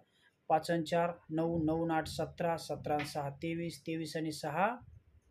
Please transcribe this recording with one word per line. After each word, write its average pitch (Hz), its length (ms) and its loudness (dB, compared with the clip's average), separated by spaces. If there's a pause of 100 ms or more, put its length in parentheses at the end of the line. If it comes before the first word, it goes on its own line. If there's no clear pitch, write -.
(480)
पाच 160 220 4
आणि 165 140 2
चार, 170 280 2 (180)
नऊ, 165 340 2
नऊ 165 200 2
आणि 165 100 0
आठ, 156 120 2
सतरा, 165 500 -2
सतरा 151 380 -2
आणि 147 120 0
सहा, 143 240 -4
तेवीस, 165 560 -4
तेवीस 160 300 -4
आणि 160 160 -2
सहा, 175 440 0 (540)